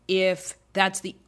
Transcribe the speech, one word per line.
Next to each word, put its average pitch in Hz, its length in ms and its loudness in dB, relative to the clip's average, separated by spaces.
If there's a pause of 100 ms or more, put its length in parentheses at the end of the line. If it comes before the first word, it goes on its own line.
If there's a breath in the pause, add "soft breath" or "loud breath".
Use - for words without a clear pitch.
if 185 480 -2 (180)
that's 190 280 2
the - 160 -12 (100)